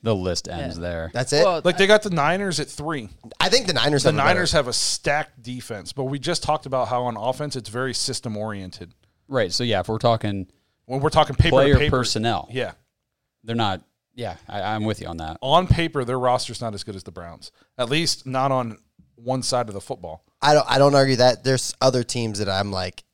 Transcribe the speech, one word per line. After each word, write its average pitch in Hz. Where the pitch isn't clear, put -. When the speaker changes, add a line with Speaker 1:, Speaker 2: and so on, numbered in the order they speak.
Speaker 1:
The 113
list 92
ends 85
Speaker 2:
Yeah. 85
Speaker 1:
there. 85
Speaker 3:
That's 127
it? 151
Speaker 2:
Well, 175
Speaker 4:
like, 175
they 196
got 214
the 208
Niners 170
at -
three. 147
Speaker 3:
I 185
think 226
the 175
Niners 135
Speaker 4:
The 135
Speaker 3:
have 151
a -
better 147
Speaker 4:
Niners 180
have 147
a 120
stacked -
defense, 113
but 135
we 139
just 160
talked 151
about 127
how 123
on 120
offense 131
it's 107
very 123
system 113
oriented. 98
Speaker 1:
Right. 120
So -
yeah, 104
if 87
we're 110
talking 104
Speaker 4:
When 135
we're 151
talking 147
paper -
to 131
Speaker 1:
player 139
Speaker 4:
paper, 135
Speaker 1:
personnel. 113
Speaker 4:
yeah. 117
Speaker 1:
They're 117
not. 101
Yeah, 113
I, 101
I'm 107
with 107
you -
on 85
that. 80
Speaker 4:
On 160
paper, 160
their 127
roster's 123
not 113
as 98
good 104
as 95
the 95
Browns, 85
at 120
least 156
not 131
on 120
one 123
side 123
of 101
the 98
football. 82
Speaker 3:
I 147
don't, 147
I 123
don't 139
argue 135
that. 123
There's 131
other 123
teams 113
that 101
I'm 98
like 92